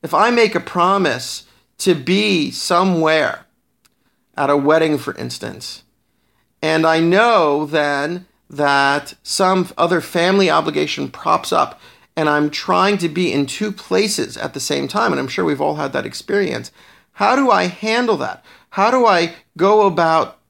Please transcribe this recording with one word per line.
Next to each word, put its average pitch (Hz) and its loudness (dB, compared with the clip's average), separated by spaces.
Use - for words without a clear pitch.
If 160 -6
I 196 4
make 226 2
a 175 0
promise 175 -2
to 180 2
be 170 0
somewhere 160 0
at 139 0
a 143 4
wedding, 151 2
for 135 -8
instance, - -12
and 160 0
I 160 4
know 170 4
then 147 -2
that 143 0
some 185 0
other 170 0
family 185 0
obligation 151 -2
props - -2
up, - -2
and 156 0
I'm 147 0
trying 185 0
to 170 -2
be 165 -2
in 139 0
two 208 -6
places - -2
at - -8
the 143 -10
same 139 -4
time, 214 -2
and 139 -2
I'm 135 -4
sure - -4
we've 147 0
all 151 -2
had 143 -6
that 135 -4
experience, - -4
how 220 2
do 269 2
I 185 4
handle 220 -2
that? 107 -8
How 202 0
do 247 2
I 170 2
go 202 4
about 160 2